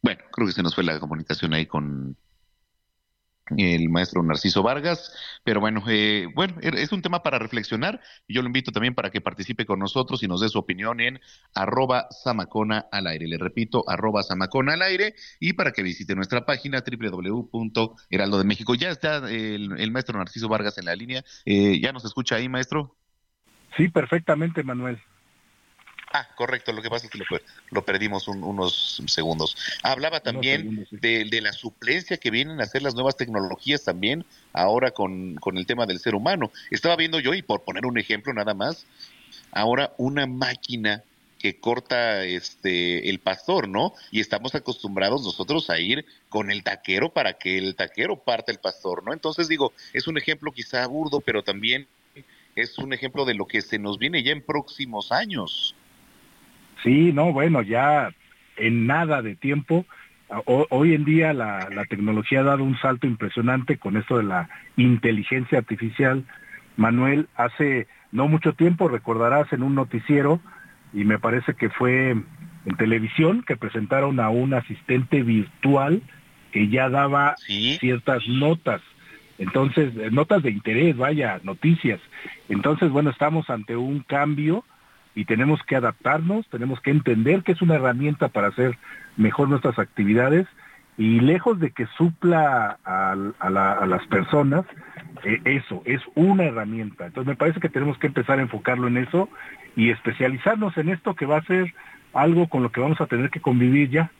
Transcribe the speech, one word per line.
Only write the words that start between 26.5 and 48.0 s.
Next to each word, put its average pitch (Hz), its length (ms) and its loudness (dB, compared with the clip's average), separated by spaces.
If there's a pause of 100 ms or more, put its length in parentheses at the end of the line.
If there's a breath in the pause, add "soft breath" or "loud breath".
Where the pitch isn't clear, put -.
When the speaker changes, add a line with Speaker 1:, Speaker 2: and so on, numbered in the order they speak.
Speaker 1:
lo 110 80 -6
que 113 100 -8
pasa 113 160 -6
es - 40 -20
que - 80 -14
lo 98 100 -8
per-, 90 140 -6 (300 loud breath)
lo 95 120 -2
perdimos 98 440 -4
un, 98 160 -8
unos 92 640 -4
segundos. 80 480 -2 (260 loud breath)
Hablaba 147 360 -2
Speaker 2:
Unos - 40 -8
Speaker 1:
también 131 380 -2
Speaker 2:
segundos, 107 300 -8
sí. 104 80 -16
Speaker 1:
de, 113 260 0
de 110 160 -2
la 104 120 -4
suplencia 139 680 -6
que 120 120 -4
vienen 143 300 -4
a - 20 0
hacer 120 200 -4
las 139 120 -2
nuevas 131 220 0
tecnologías 113 680 -4
también 104 420 -4 (280 soft breath)
ahora 117 400 2
con, 92 420 -6
con 92 240 -6
el 92 80 -6
tema 120 200 -2
del 92 120 -4
ser 113 160 -2
humano. 131 380 -2 (180 loud breath)
Estaba 170 240 0
viendo 160 240 -2
yo, 139 160 0
y 190 80 -6
por - 220 -4
poner 92 200 -8
un 123 140 -2
ejemplo 107 340 -4
nada 107 220 -2
más, 123 320 -6 (640 loud breath)
ahora 120 480 0
una 139 300 0
máquina 120 760 -4 (380)
que 98 180 -4
corta, 117 640 -2
este, 90 880 -2
el 98 80 -4
pastor, 110 500 -2
¿no? 117 240 -2 (200 loud breath)
Y 107 80 -2
estamos 110 340 -4
acostumbrados 107 680 -2
nosotros 110 440 -4
a 82 120 0
ir 117 260 -4 (220 soft breath)
con 104 240 -4
el 104 100 -6
taquero 98 500 -2
para 113 200 0
que 92 260 -4
el 95 160 -4
taquero 123 480 -6